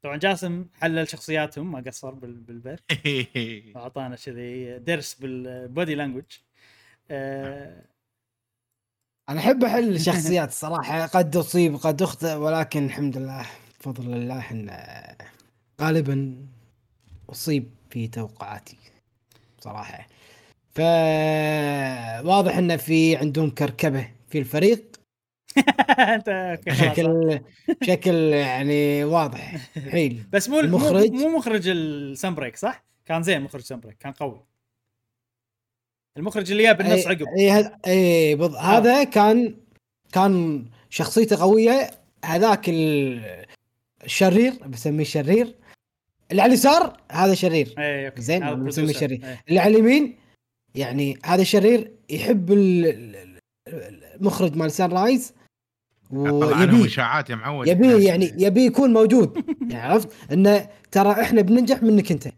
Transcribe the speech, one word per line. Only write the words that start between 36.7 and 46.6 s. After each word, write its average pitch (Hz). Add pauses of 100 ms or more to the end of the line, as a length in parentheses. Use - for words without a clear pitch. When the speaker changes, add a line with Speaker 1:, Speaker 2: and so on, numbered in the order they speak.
Speaker 1:
بالنص 185
Speaker 3:
أي، 185
Speaker 1:
عقب. 151 (100)
Speaker 3:
أي، 196
هذا، 208
أي، 170
بض-، 151
Speaker 1:
آه. 180
Speaker 3:
هذا 240
كان، 226 (560)
كان 175 (240)
شخصيته 202
قوية. 220 (340)
هذاك 190
ال-، 135 (580)
الشرير، 214 (140)
بسميه 147
شرير. 180 (760)
اللي 190
على 247
اليسار 277 (140)